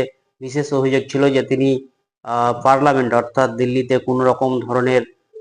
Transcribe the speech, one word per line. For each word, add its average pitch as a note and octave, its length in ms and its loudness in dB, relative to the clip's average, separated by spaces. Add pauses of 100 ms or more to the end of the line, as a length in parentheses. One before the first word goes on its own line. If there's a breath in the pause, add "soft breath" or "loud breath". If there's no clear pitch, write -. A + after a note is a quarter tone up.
(420)
বিশেষ C#3 320 -6
অভিযোগ C3+ 280 0 (100)
ছিল C#3 180 2
যে C3 120 2
তিনি, C3+ 280 0 (560)
আহ, A#2+ 260 0 (120)
পার্লামেন্ট C3+ 500 2
অর্থাৎ A#2+ 380 0
দিল্লিতে B2 460 -2
কোনো B2+ 260 -2
রকম B2+ 360 0
ধরনের, B2 420 0 (400)